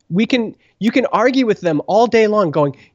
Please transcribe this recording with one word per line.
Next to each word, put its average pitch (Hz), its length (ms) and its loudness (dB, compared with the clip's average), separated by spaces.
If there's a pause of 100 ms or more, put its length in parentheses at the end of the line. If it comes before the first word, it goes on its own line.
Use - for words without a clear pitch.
(100)
we 214 160 0
can, 233 300 -2 (220)
you 214 120 -2
can 240 160 0
argue 247 400 0
with 202 140 -2
them 160 260 -2
all 220 200 2
day 220 200 2
long 208 240 0
going, 143 260 -2 (180)